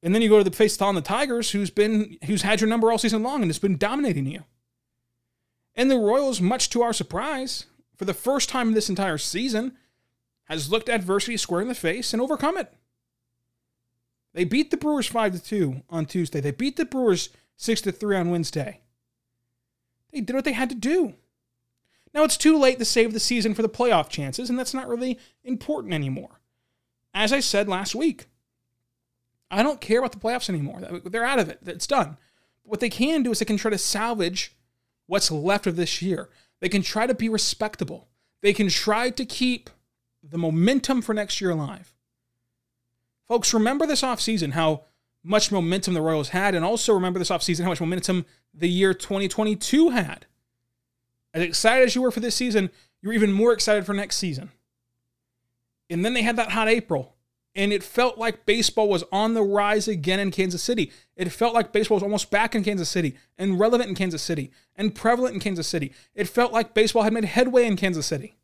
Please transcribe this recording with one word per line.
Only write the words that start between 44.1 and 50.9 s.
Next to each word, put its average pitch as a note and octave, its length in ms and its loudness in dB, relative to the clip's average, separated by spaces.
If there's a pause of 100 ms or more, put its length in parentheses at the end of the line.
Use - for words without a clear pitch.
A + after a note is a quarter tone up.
how D#3 300 0 (400)
much G#3 280 2
momentum F#3 420 0
the E3 80 0
Royals D#3 280 0
had, F#3+ 260 0
and E3 100 0
also A3+ 280 2
remember F#3 260 2
this F3 100 -2
offseason F3 340 0
how F3+ 60 0
much E3+ 120 -2
momentum F3+ 440 -2 (280)
the E3 160 -2
year F#3 240 4
twenty G3 340 -4
twenty-two G#3+ 600 2
had. G#3 360 -4 (1080)